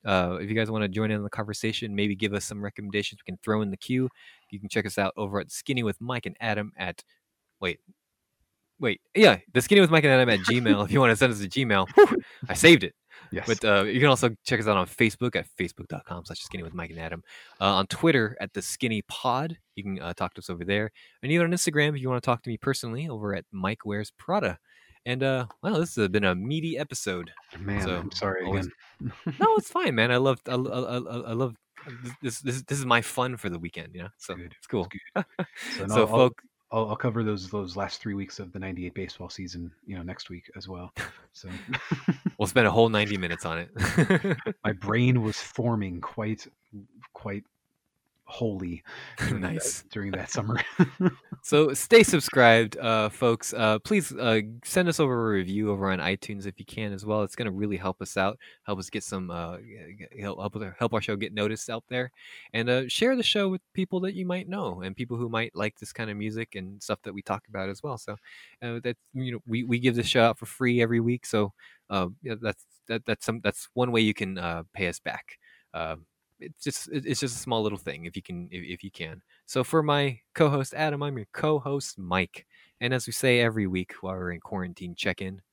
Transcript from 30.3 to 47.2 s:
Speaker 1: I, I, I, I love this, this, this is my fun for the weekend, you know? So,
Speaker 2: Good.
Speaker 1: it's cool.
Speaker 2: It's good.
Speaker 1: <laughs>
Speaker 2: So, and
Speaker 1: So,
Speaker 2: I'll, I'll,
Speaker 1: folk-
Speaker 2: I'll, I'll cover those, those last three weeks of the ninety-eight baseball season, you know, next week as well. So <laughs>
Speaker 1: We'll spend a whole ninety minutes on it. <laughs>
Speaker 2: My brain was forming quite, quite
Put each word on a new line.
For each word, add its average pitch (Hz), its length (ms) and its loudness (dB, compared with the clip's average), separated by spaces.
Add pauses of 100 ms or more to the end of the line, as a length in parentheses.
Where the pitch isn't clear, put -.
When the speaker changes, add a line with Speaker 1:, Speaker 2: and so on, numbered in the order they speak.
Speaker 1:
I, 127 80 -4
I, - 20 0 (420)
I, - 0 -
I 120 340 -6
love 120 240 -2 (640)
this, 127 200 -6
this, 131 220 -6
this 143 160 -4
is 135 60 -4
my 120 160 4
fun 123 360 -4
for 104 120 -6
the 85 100 -4
weekend, 85 360 -10
you 90 80 -12
know? 90 60 -12 (100)
So, - 160 -10
Speaker 2:
Good. 87 240 -14
Speaker 1:
it's - 80 -20
cool. 98 260 -2
Speaker 2:
It's 101 100 -14 (120)
good. 202 160 -2
Speaker 1:
<laughs> - 160 -6 (300)
Speaker 2:
So, - 80 -6
and 101 80 -2
Speaker 1:
So, 113 100 4
Speaker 2:
I'll, 107 60 4
I'll, 110 100 2
Speaker 1:
folk- 127 240 4 (280)
Speaker 2:
I'll, 113 200 0
I'll 107 60 -2
cover 117 280 0
those, 98 240 -2
those 95 300 -6
last 98 240 -6
three 104 100 -6
weeks 98 260 -8
of 92 140 -12
the 98 60 -10
ninety-eight 90 340 -8
baseball 90 380 -10
season, 87 420 -12 (140)
you 98 100 -12
know, 87 60 -10
next 87 260 -12
week 90 260 -14
as 92 140 -14
well. 90 240 -12 (400)
So - 160 -18 (440)
<laughs> - 460 -4
Speaker 1:
We'll 104 100 2
spend 117 180 6
a 98 40 6
whole 113 200 6
ninety 104 260 0
minutes 87 300 -4
on 82 140 -2
it. 147 760 0 (180)
<laughs> - 100 -20
Speaker 2:
My 107 80 0
brain 117 500 2
was 107 160 -2
forming 104 640 -4
quite, 107 440 -6 (680)
quite 101 300 -10 (800)